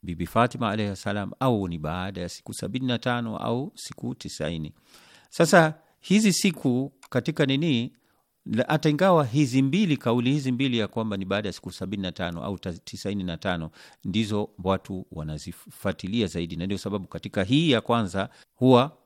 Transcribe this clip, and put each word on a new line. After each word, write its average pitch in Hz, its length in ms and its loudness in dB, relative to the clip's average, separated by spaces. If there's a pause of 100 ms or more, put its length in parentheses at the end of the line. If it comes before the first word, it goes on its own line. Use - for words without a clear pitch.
Bibi 87 240 -6
Fatima 120 440 0
alayhi 104 240 -4
salam, 101 440 -6
au 113 280 2
ni 85 100 -6
baada 90 440 -6
ya 90 80 -8
siku - 240 -14
sabini 131 340 -6
na 117 120 0
tano 120 380 -4
au 123 380 -4
siku - 400 -10
tisaini. 78 580 -6 (560)
Sasa 165 440 6 (280)
hizi 208 320 4
siku 139 580 0 (180)
katika 147 360 0
nini, 131 480 2 (520)
la-, 113 220 0
hata 156 220 2
ingawa 160 360 4
hizi 131 360 2
mbili, 151 360 2
kauli 120 340 2
hizi 139 200 0
mbili 123 260 0
ya 107 100 0
kwamba 110 300 -4
ni 95 80 -6
baada 101 240 -2
ya 87 40 -6
siku - 180 -12
sabini 95 320 -6
na 92 80 -4
tano 85 320 -6
au 95 140 -6
ta-, 90 160 -8 (100)
tisaini 98 400 -6
na 85 140 -6
tano 85 340 -4 (340)
ndizo 104 440 -2 (140)
watu 92 480 -2
wanazifuatilia 90 1160 -6
zaidi, 85 280 -6
na 82 100 -4
ndio 98 120 -2
sababu 95 300 -6
katika - 360 -4
hii 143 280 4
ya 117 100 4
kwanza 101 480 0 (260)
huwa 127 500 6